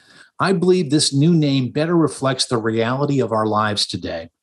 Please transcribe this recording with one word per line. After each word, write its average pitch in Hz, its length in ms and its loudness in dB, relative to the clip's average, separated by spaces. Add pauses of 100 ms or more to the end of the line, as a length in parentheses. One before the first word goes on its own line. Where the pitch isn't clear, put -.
(400)
I 170 120 0
believe 180 380 2
this 143 240 2
new 156 220 4
name 139 340 2
better 156 260 -2
reflects 135 520 0
the 123 100 0
reality 120 640 0
of 110 100 -2
our 110 140 0
lives 107 400 0
today. 85 440 -8 (140)